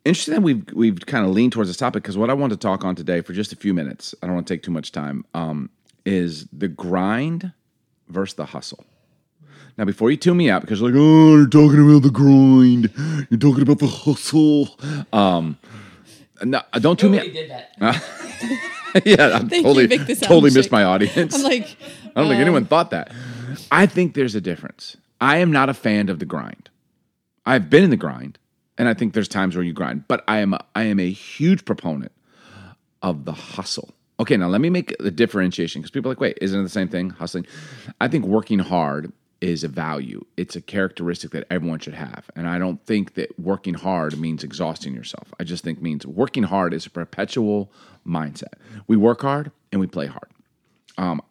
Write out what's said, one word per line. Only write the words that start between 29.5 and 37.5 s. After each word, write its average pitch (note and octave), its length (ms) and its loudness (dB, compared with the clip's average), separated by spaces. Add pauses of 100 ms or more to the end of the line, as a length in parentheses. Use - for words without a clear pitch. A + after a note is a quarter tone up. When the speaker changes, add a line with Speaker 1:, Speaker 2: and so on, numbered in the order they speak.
Speaker 1:
where F2+ 80 -4
you E2+ 100 -6
grind, C#2+ 340 -8
but - 200 -4
I G#2+ 120 0
am, G2 160 0 (200)
I G#2+ 80 -2
am G#2 160 0
a F2+ 120 0
huge D#3+ 540 -2
proponent D#2 460 -8 (880)
of D2+ 240 -6
the D#2 80 -10
hustle. - 600 -12 (260)
Okay, C3 160 0
now F#2 120 0
let G2 140 0
me E3 100 0
make - 260 -4
the G2 140 -4
differentiation F2+ 720 -2
'cause - 100 -16
people C3 180 -6
are C3 40 -6
like, - 80 -12
"Wait, - 200 -4
isn't G2 180 -4
it G2 40 -4
the F#2 60 -8
same F#2+ 180 -4
thing, F2+ 240 -6
hustling?" F2 340 -10 (560)